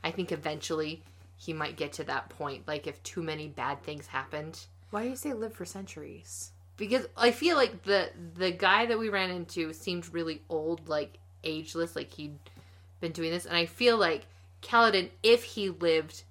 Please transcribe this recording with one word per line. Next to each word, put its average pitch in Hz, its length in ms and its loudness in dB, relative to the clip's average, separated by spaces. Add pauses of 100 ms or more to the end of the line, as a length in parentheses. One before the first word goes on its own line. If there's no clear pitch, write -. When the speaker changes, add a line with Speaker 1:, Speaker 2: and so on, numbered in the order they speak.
Speaker 1:
I 170 80 -2
think 180 200 -4
eventually 156 720 -6 (340)
he - 160 -10
might 151 240 -6
get 143 160 -6
to 156 100 -8
that 135 260 -6
point, - 380 -8
like, 151 180 -4
if 143 160 -8
too - 220 -8
many 156 240 -6
bad 139 340 -4
things 147 260 -10
happened. 151 520 -8 (320)
Speaker 2:
Why 208 120 -4
do 247 60 -2
you 262 60 -6
say 285 180 -6
live 220 200 -6
for 180 120 -10
centuries? - 880 -14 (260)
Speaker 1:
Because 220 300 0 (100)
I 240 140 8
feel 320 240 2
like 247 280 2
the, 190 280 4 (240)
the 180 160 2
guy 196 340 6
that 233 140 0
we 220 100 -2
ran 190 220 0
into 170 420 -4
seemed 170 400 -6
really 165 360 -4
old, 160 380 -2
like, 151 300 -2 (260)
ageless, 160 520 -4
like, - 180 -8
he'd 147 240 -10 (600)
been 165 140 -4
doing 165 180 -2
this, 175 160 -4
and 170 100 0
I 170 80 4
feel 233 320 4
like 170 300 2 (340)
Kaladin, 214 480 6 (140)
if 233 200 8
he 196 280 -4
lived 160 600 2